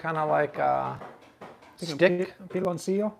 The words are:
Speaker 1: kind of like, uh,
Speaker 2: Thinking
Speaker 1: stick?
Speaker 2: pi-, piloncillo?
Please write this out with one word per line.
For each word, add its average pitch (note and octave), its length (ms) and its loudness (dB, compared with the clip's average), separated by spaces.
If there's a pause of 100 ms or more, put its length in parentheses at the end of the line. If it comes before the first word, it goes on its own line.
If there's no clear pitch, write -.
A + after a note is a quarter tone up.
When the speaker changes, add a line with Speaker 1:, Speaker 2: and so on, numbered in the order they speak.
Speaker 1:
kind D#3+ 140 -2
of D#3 120 0
like, D3+ 300 2
uh, C3+ 360 2 (840)
Speaker 2:
Thinking E3 180 -6
Speaker 1:
stick? F3+ 420 4
Speaker 2:
pi-, F#3 220 -6
piloncillo? F#3+ 600 -2